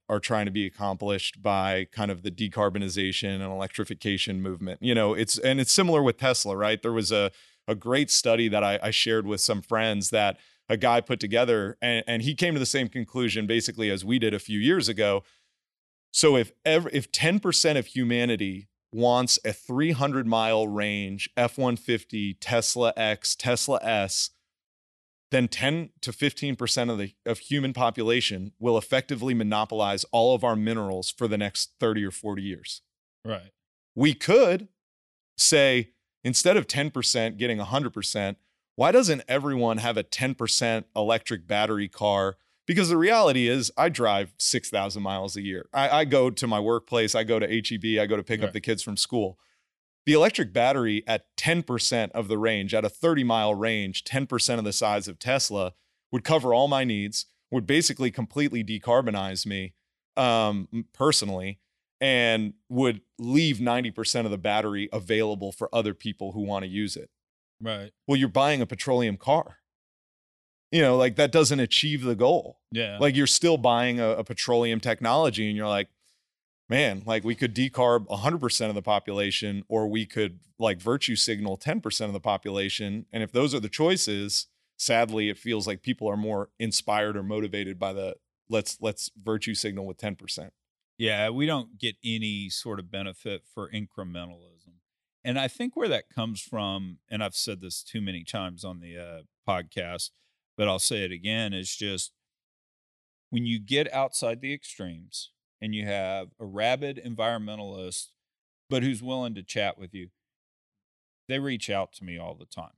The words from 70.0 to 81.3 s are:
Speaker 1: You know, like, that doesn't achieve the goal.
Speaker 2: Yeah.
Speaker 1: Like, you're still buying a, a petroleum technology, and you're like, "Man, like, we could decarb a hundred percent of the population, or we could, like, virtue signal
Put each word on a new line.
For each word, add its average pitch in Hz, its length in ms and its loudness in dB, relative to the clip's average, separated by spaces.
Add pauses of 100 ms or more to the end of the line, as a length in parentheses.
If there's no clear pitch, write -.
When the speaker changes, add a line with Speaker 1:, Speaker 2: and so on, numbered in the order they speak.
Speaker 1:
You 165 120 4
know, 127 160 6
like, 127 200 4
that 143 140 4
doesn't 147 280 4
achieve 139 420 0
the 123 140 0
goal. 127 440 2 (120)
Speaker 2:
Yeah. 110 280 -4
Speaker 1:
Like, 139 160 4
you're 139 120 4
still 165 300 4
buying 120 420 4
a, 113 100 2
a 110 140 0
petroleum 117 560 0
technology, 117 680 2
and 104 80 -2
you're 107 120 -4
like, 101 200 0 (800)
"Man, 113 380 2
like, 110 180 0
we 113 120 0
could 120 180 -2
decarb 120 560 2
a 101 80 -4
hundred 147 240 0
percent 117 280 0
of 104 60 -4
the 101 60 -6
population, 101 880 -2
or 110 200 0
we 107 200 -2
could, 95 320 -4 (180)
like, 98 240 0
virtue 120 340 0
signal 104 420 -2